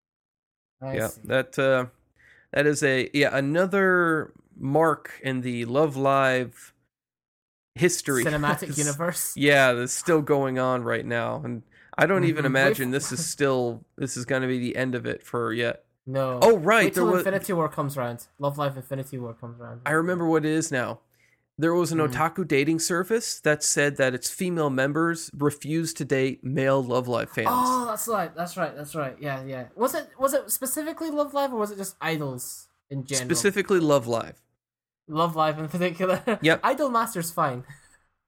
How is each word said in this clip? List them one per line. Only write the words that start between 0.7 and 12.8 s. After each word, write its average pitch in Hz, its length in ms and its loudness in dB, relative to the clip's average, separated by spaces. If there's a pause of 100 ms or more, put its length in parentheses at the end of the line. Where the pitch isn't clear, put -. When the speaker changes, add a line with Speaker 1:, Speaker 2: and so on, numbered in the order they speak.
Speaker 1:
I 135 140 -8
Speaker 2:
Yeah, 110 120 -2
Speaker 1:
see. - 180 -10
Speaker 2:
that, 127 340 -2
uh, 131 260 4 (680)
that 143 140 4
is 147 160 0
a, 131 300 2
yeah, 143 220 4
another 175 960 2 (240)
mark 151 680 0
in 131 180 -4
the 120 240 -4
Love 135 320 2
Live 135 760 0 (1000)
history. 143 480 2
<laughs> - 20 2
Speaker 1:
Cinematic 151 440 0
Speaker 2:
It's, 143 80 -4
Speaker 1:
universe. 147 580 -2
Speaker 2:
yeah, 139 380 6
that's 123 200 -2
still 160 280 2
going 139 380 0
on 127 240 0
right 117 220 -2
now, 117 380 -4
and 120 200 -8 (340)
I 160 80 6
don't 180 200 4
even 151 200 0
Speaker 1:
Mm-hmm. 135 80 2
Wait 135 80 4
Speaker 2:
imagine 135 280 4